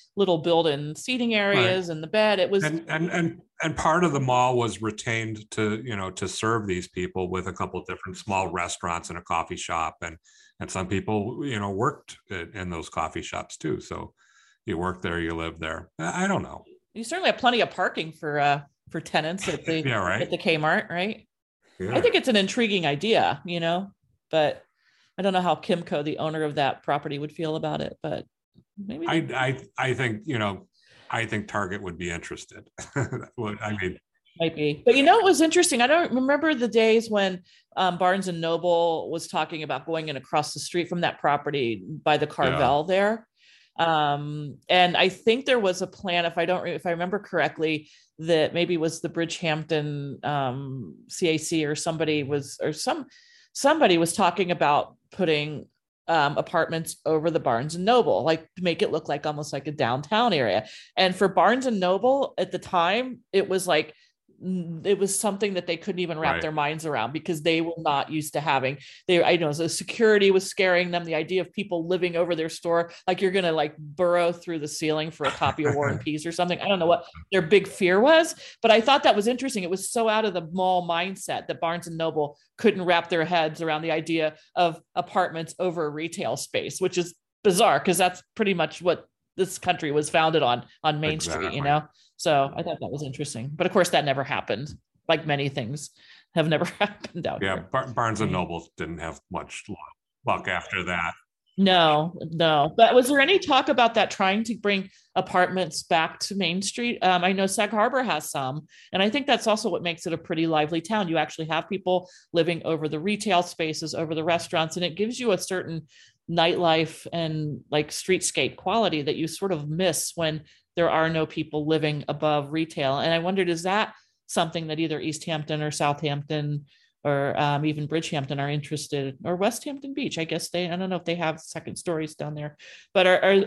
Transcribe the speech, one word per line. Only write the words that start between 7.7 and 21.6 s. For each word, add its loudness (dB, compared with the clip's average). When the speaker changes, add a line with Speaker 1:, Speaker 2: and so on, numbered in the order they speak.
Speaker 2:
of -14
different -12
small -2
restaurants -6
and -10
a -14
coffee -4
shop. -4
And, -10
and -8
some -4
people, -4
you -4
know, -4
worked -4
in, -8
in -8
those -8
coffee -6
shops -10
too. -4
So -12
you -4
work -4
there, -2
you -4
live -6
there. -8
I, -4
I 0
don't 0
know. -14
Speaker 1:
You -10
certainly -2
have 0
plenty 4
of 2
parking -4
for, -6
uh, 4
for -6
tenants -2
at -4
the, -2
Speaker 2:
<laughs> -4
Yeah, 0
right. 0
Speaker 1:
at -6
the -2
Kmart, 2
right? -6